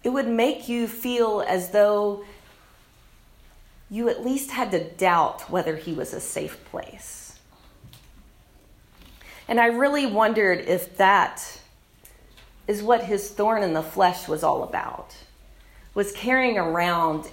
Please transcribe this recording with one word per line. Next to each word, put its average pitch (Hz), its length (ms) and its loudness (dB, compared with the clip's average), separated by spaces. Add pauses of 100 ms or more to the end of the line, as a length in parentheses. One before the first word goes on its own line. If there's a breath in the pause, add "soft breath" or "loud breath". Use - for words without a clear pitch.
It 233 60 0
would 254 180 -2
make 233 400 0
you 240 180 0
feel 226 600 -2
as 180 240 -2
though 208 540 2 (1700 loud breath)
you 233 180 -2
at - 160 -2
least 262 280 -2
had 254 180 -2
to 165 140 0
doubt 175 680 0
whether 160 260 -2
he 160 160 -8
was - 220 -6
a - 60 -10
safe - 460 -8
place. - 760 -16 (2000 loud breath)
And 233 100 2
I 233 80 6
really 277 400 2
wondered 214 540 2
if - 380 -2
that - 600 2 (1080 soft breath)
is 208 140 -4
what 226 200 4
his 196 280 -4
thorn 214 320 0
in 180 100 0
the 160 100 0
flesh 180 460 0
was 156 160 -4
all 143 180 0
about, - 540 -10 (760 soft breath)
was 202 180 -2
carrying 247 460 0
around 165 760 0